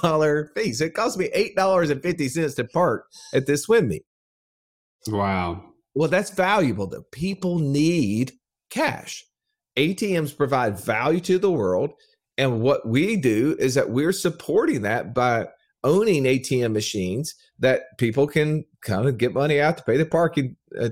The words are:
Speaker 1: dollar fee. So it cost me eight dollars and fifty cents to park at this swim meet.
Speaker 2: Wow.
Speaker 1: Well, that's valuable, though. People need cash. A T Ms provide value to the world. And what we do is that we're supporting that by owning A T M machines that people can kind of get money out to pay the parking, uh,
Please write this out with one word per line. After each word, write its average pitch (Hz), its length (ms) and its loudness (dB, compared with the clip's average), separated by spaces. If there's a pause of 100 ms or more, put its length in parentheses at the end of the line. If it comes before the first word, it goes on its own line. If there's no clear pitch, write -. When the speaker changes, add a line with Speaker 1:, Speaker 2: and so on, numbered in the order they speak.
Speaker 1:
dollar 151 540 2
fee. 208 160 -2
So 131 140 -2
it 160 80 -8
cost 220 220 -2
me 185 160 -2
eight 214 220 0
dollars 190 360 2
and 135 120 -2
fifty 170 260 -2
cents 151 260 -2
to 123 100 -4
park 156 420 0 (260)
at 131 140 0
this 143 160 0
swim 220 240 4
meet. 90 180 -4 (1040)
Speaker 2:
Wow. 95 580 -2 (300)
Speaker 1:
Well, 151 140 0
that's 190 220 0
valuable, 175 560 0
though. - 260 -14
People 180 460 -4
need 139 720 0 (380)
cash. - 540 -6 (520)
A 156 180 2
T 185 240 -2
Ms 151 140 -4
provide 123 460 0
value 123 420 -2
to 185 180 0
the 196 120 2
world. 107 420 0 (440)
And 127 260 0
what 131 260 2
we 160 280 2
do 131 420 2
is 127 160 0
that 135 160 2
we're 143 220 0
supporting 185 720 -2
that 107 320 -4
by 123 320 0 (380)
owning 175 420 2
A 131 120 4
T 131 240 -2
M 113 100 0
machines 107 640 -4 (240)
that 127 240 2 (160)
people 123 280 2
can 151 380 0 (180)
kind 104 240 -2
of 127 120 0
get 120 160 0
money 143 260 2
out 156 160 2
to - 80 -20
pay 147 120 2
the 156 100 2
parking, 160 500 0 (240)
uh, 117 120 0